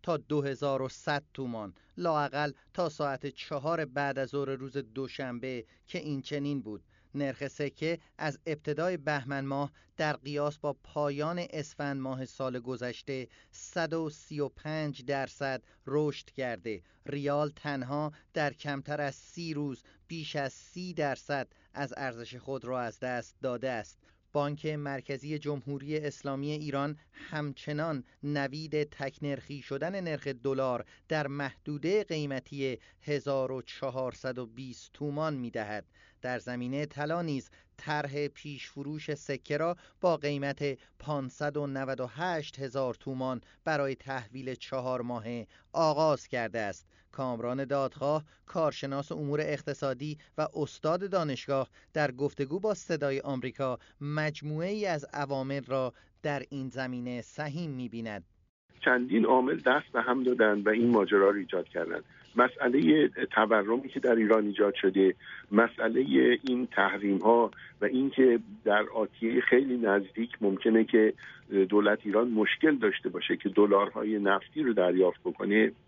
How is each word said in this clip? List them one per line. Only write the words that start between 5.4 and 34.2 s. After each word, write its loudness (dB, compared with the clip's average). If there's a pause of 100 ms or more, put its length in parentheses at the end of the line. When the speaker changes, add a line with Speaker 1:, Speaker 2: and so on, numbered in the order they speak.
Speaker 1:
که -8
این -6
چنین -4
بود. -10 (320)
نرخ -4
سکه -4 (200)
از -6
ابتدای -2
بهمن -4
ماه -4 (240)
در 0
قیاس -4
با -4
پایان -2
اسفند -6
ماه -6
سال -6
گذشته -8 (220)
صد -6
و -2
سی -12
و 0
پنج -6
درصد -4 (240)
رشد -2
کرده. -6 (240)
ریال -2
تنها -4 (220)
در 0
کمتر -6
از -2
سی -10
روز -6 (260)
بیش -8
از -2
سی -12
درصد -2 (260)
از -8
ارزش -8
خود -8
را -4
از -6
دست -6
داده -2
است. -8 (340)
بانک -2
مرکزی -6
جمهوری -6
اسلامی -4
ایران -4 (160)
همچنان -6 (180)
نوید -2
تکنرخی -6
شدن -4
نرخ -4
دلار -2 (240)
در 0
محدوده -4
قیمتی -6 (240)
هزار -2
و -6
چهارصد -6